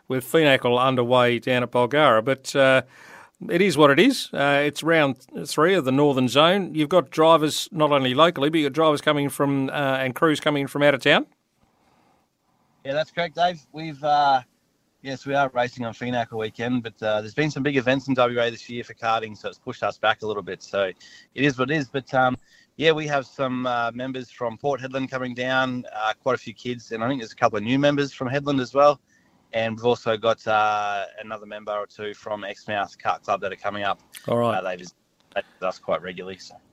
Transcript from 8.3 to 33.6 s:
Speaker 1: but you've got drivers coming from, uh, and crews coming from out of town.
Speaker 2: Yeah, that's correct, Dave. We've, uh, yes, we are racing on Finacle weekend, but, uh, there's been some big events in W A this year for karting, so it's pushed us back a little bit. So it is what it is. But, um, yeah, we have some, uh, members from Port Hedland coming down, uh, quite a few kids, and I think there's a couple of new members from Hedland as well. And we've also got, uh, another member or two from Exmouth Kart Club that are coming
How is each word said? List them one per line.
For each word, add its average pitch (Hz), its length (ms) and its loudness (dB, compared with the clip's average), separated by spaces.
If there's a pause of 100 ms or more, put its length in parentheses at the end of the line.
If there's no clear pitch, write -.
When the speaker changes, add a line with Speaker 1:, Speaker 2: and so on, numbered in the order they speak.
Speaker 1:
but 165 80 0
you've 143 140 0
got - 20 -10
drivers 151 260 2
coming 147 280 0
from, 139 420 -2
uh, - 20 -8
and 135 400 -2
crews 156 280 0
coming 143 260 -2
from 143 160 -4
out 147 100 6
of 131 80 0
town. 175 260 4 (1600)
Speaker 2:
Yeah, 139 80 -6
that's 151 200 -4
correct, 170 240 -6
Dave. 175 240 0 (100)
We've, 151 320 -12
uh, 147 380 4 (640)
yes, 131 220 -10
we 139 100 -4
are 139 200 2
racing 123 300 -2
on 113 100 -8
Finacle 120 460 -6
weekend, 117 420 -4
but, 107 180 -12
uh, 107 200 0
there's 107 120 -10
been 151 200 -2
some 139 100 -6
big 147 140 0
events 131 320 0
in 135 60 0
W 120 260 2
A 117 100 0
this 113 180 -14
year 120 140 -10
for 110 120 -16
karting, 113 440 -4
so 107 100 -10
it's 92 120 -18
pushed 123 240 -10
us 101 140 -4
back 110 240 -2
a 110 40 -8
little 104 160 -6
bit. 90 180 -10
So 98 220 -4
it 92 140 -4 (480)
is 143 120 0
what 170 140 -2
it 160 60 -2
is. 143 100 -4
But, - 280 -10
um, 127 220 2 (400)
yeah, 156 140 2
we 156 160 0
have 143 180 -2
some, 127 440 -6
uh, 120 260 -2
members 127 380 -10
from 113 260 -8
Port 139 220 -4
Hedland 131 320 -8
coming 127 220 -6
down, 127 500 -2 (100)
uh, 110 180 -4 (120)
quite 127 100 0
a 113 40 -2
few 117 160 -16
kids, 123 360 -10
and 113 140 -6
I 117 40 -2
think 135 120 -4
there's 110 100 -12
a - 60 -20
couple 113 200 0
of 101 60 -4
new 123 160 0
members 143 340 0
from 127 160 -8
Hedland 139 320 -2
as 123 140 -6
well. 143 240 4 (560)
And 113 220 -2
we've 113 100 -4
also 117 320 0
got, 110 280 -2
uh, 104 600 0 (160)
another 107 240 -14
member 107 260 -10
or 104 140 -6
two 107 260 -12
from 104 320 -10
Exmouth 101 540 -6
Kart 98 240 -4
Club 101 180 -2
that 98 100 -6
are 95 60 -12
coming 101 260 -8